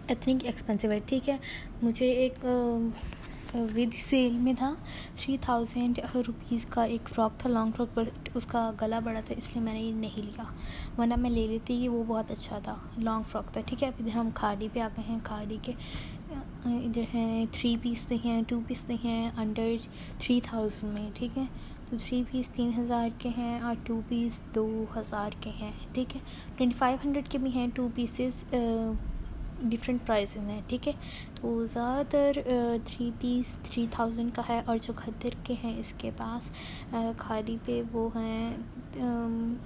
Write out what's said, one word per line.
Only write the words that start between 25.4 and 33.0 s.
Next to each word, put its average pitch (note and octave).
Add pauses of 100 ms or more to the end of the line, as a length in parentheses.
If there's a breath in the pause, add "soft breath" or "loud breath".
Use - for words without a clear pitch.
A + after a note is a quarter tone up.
के A3
हैं, -
ठीक B3+
है। C4+ (360 loud breath)
ट्वेंटी B3
फ़ाइव C4
हंड्रेड C#4
के C#4+
भी C4
हैं B3
two B3
pieces, B3
अ, A3+ (680)
different A#3
prices G#3
हैं, G3+
ठीक B3
है। D4 (480 loud breath)
तो A#3
ज़्यादातर, C#4
अ, A#3+
three A#3